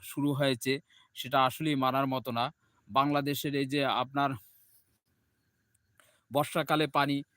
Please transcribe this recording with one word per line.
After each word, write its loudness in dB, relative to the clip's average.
শুরু -2
হয়েছে, 0
সেটা 0
আসলেই 0
মানার 2
মতো -4
না। -2
বাংলাদেশের 0
এই 0
যে 0
আপনার 0
বর্ষাকালে 2
পানি, 0